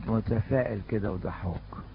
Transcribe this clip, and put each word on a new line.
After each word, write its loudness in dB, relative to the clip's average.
متفائل 2
كده 0
وضحوك. -4